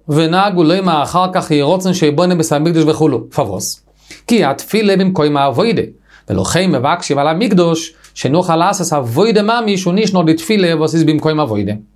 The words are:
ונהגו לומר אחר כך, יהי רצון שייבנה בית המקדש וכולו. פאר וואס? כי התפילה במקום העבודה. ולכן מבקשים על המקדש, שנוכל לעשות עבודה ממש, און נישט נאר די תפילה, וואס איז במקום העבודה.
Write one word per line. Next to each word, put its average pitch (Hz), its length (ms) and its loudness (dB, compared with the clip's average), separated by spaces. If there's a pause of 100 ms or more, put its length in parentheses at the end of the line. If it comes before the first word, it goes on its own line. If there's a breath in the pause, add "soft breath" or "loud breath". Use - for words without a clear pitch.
ונהגו 175 560 2
לומר 170 400 2
אחר 180 300 0
כך, 170 180 -2
יהי 147 100 2
רצון 185 320 0
שייבנה 175 420 2
בית 160 160 -2
המקדש 160 360 2
וכולו. 151 420 0
פאר 113 220 -2
וואס? - 340 -10 (420 loud breath)
כי 214 180 2
התפילה 196 520 0
במקום 160 400 0
העבודה. 143 440 0 (480 soft breath)
ולכן 165 420 0
מבקשים 143 460 -2
על 143 100 0
המקדש, 170 680 0 (200 soft breath)
שנוכל 165 420 0
לעשות 180 380 -2
עבודה 156 480 0
ממש, 208 460 -2
און 175 80 0
נישט 208 180 0
נאר 180 100 2
די 160 100 4
תפילה, 170 440 0
וואס 156 160 -2
איז 165 100 2
במקום 156 360 0
העבודה. 104 320 -2 (240)